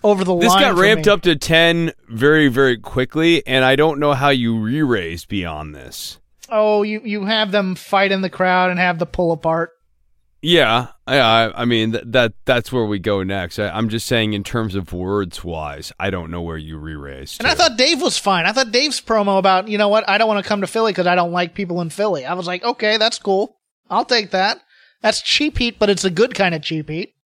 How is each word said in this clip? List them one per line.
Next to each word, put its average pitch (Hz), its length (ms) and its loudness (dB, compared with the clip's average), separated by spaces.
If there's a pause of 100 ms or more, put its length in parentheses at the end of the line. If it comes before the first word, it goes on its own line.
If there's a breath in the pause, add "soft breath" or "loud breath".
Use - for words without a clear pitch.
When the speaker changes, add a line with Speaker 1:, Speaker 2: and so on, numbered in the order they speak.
Speaker 1:
over 202 200 4
the 185 100 0
Speaker 2:
This 170 140 4
Speaker 1:
line 190 140 6
Speaker 2:
got 226 120 4
Speaker 1:
for 175 80 4
Speaker 2:
ramped 208 240 4
Speaker 1:
me. 208 60 6
Speaker 2:
up 196 100 0
to 165 140 2
ten 165 560 2 (160)
very, 143 400 4
very 127 280 2
quickly, 151 680 0
and 131 180 2
I 131 120 4
don't 147 240 2
know 147 140 2
how 139 160 2
you 117 280 0
re-raised 110 720 -2
beyond 76 480 -6
this. - 420 -16 (300)
Speaker 1:
Oh, 214 340 2
you, 214 220 -4
you 208 220 -6
have 214 260 0
them 190 240 0
fight 196 340 0
in 190 100 0
the 190 80 -4
crowd 185 420 2
and 180 100 -2
have 180 180 0
the 170 80 -2
pull 175 240 -2
apart. 165 400 -2 (720)
Speaker 2:
Yeah, 127 460 2 (200)
yeah. 131 160 4
I, 113 380 2
I - 40 -2
mean, 113 260 0
th-, 113 160 -6
that, 117 240 2 (120)
that's 123 280 0
where 123 120 0
we 104 140 -4
go 98 240 0
next. 92 380 -6
I, 104 80 -2
I'm 110 200 -4
just 110 200 -6
saying 110 240 0
in 101 100 -4
terms 110 320 -4
of 95 180 -6
words 92 520 -4
wise, 78 560 -10
I 98 100 -2
don't 85 220 -8
know 87 100 -8
where 82 160 -8
you 78 200 -12
re-raised 69 640 -14
Speaker 1:
And 247 60 -4
I 302 60 0
Speaker 2:
to. - 40 -2
Speaker 1:
thought 311 200 2
Dave 269 260 0
was - 160 0
fine. 180 260 0
I 190 60 2
thought 233 220 -2
Dave's 269 280 0
promo 202 380 0
about, 190 300 2
"You 208 100 -2
know 208 100 4
what, 214 200 2
I 202 100 2
don't 226 80 4
wanna 208 160 0
come 202 200 -2
to 180 40 -2
Philly 226 260 0
'cause 180 140 0
I 180 80 4
don't 175 160 0
like 180 240 -4
people 180 260 -6
in 165 100 -4
Philly." 180 360 -2
I 165 80 -4
was 180 140 -6
like, 180 160 -6
"Okay, 220 320 0
that's 220 240 0
cool. 202 360 -2 (320)
I'll 202 160 0
take 220 280 -2
that." 196 280 -2 (400 soft breath)
That's - 220 0
cheap - 360 0
heat, 233 200 -2
but 214 120 4
it's 190 140 0
a 190 60 2
good 214 240 2
kind 180 220 0
of 151 60 -6
cheap 156 280 -6
heat. 165 240 -8 (140)